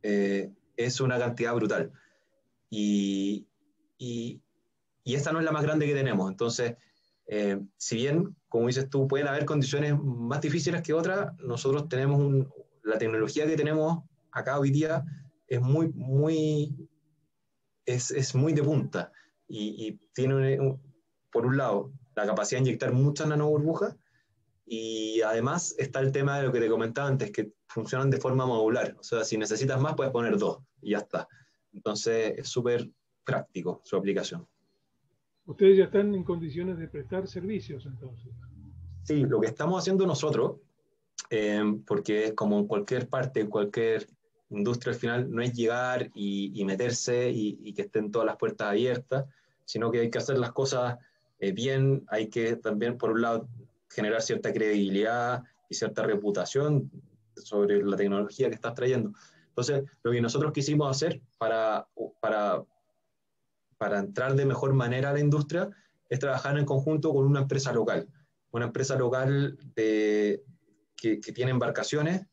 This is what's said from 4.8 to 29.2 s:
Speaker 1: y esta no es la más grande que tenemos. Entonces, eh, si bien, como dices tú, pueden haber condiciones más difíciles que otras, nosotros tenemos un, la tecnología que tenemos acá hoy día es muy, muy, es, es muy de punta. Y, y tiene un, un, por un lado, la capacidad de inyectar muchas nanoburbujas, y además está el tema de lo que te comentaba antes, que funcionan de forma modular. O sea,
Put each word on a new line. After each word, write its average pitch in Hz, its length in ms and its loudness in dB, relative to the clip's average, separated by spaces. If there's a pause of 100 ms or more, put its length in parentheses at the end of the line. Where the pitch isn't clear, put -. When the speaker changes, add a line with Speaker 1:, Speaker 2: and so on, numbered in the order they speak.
Speaker 1:
y 123 100 -2
esta 143 180 0
no 160 80 0
es 160 40 0
la 156 80 0
más 147 120 0
grande 151 220 2
que 143 80 2
tenemos. 107 360 0
Entonces, 117 460 -2 (500)
eh, 101 340 0 (160)
si - 200 -4
bien, 151 400 0 (120)
como 117 200 2
dices 135 200 -2
tú, 135 200 2
pueden 143 180 0
haber 143 180 -2
condiciones 147 560 0
más 123 400 -2
difíciles 170 420 0
que 156 120 -2
otras, 185 440 -2
nosotros 135 500 -2
tenemos 139 320 2
un, 135 280 2 (360)
la 110 120 2
tecnología 110 500 0
que 156 100 2
tenemos 156 480 0 (260)
acá 135 280 -2
hoy 139 120 4
día 156 340 2 (440)
es 120 120 0
muy, 143 280 4
muy, 147 1000 0 (960)
es, 123 280 -2
es 135 240 0
muy 151 160 4
de 147 100 2
punta. 135 500 0 (360)
Y, 107 400 -6
y 104 120 -12 (140)
tiene 135 420 2
un, 139 100 0
un, - 160 -2 (500)
por 117 120 0
un 131 120 2
lado, 113 360 0 (220)
la 107 100 -2
capacidad 107 360 -2
de 131 80 4
inyectar 117 240 0
muchas 147 340 2
nanoburbujas, 151 680 0 (760)
y 110 520 -2
además 117 560 0
está 135 220 -2
el 135 120 2
tema 139 260 0
de 135 80 0
lo 120 60 0
que 120 80 0
te 113 80 2
comentaba 113 400 0
antes, 113 220 0
que - 240 -6 (140)
funcionan 131 420 -2
de - 80 2
forma 131 260 0
modular. 113 540 2
O - 40 -20
sea, 113 220 -2